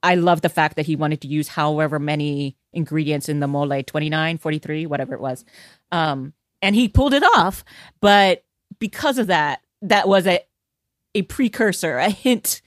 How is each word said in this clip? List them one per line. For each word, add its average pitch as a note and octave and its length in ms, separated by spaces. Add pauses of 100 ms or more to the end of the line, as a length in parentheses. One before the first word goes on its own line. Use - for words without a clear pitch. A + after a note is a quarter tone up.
I F3+ 100
love F3 280
the E3+ 80
fact D#3 260
that D#3 100
he D#3 100
wanted D3+ 260
to C#3+ 60
use D3 200
however D3+ 500
many D3 580 (160)
ingredients D3+ 560
in D3 120
the C#3+ 80
mole, C#3+ 360
twenty-nine, D#3 540
forty-three, D#3 480
whatever C3+ 300
it - 40
was. B2+ 240 (480)
Um, D3+ 420 (280)
and G3+ 140
he A#3+ 120
pulled C4 280
it C#4+ 80 (120)
off. F#3+ 280 (360)
But G3+ 460 (320)
because B3+ 400
of A#3 100
that, D3+ 340 (200)
that G3+ 260
was F#3+ 200
a, F3 120 (760)
a G3+ 80
precursor, G3+ 760
a F3+ 140
hint - 560